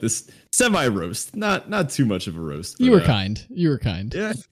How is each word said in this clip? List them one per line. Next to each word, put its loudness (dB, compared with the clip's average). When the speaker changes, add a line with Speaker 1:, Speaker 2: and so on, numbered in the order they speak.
Speaker 1:
this -4
semi-roast. -2
Not, -2
not -2
too 0
much 0
of -8
a -8
roast, -8
Speaker 2:
You 6
Speaker 1:
but, 10
Speaker 2:
were 8
Speaker 1:
uh, 2
Speaker 2:
kind. 0
You 0
were 0
kind. -4
Speaker 1:
Yeah. -4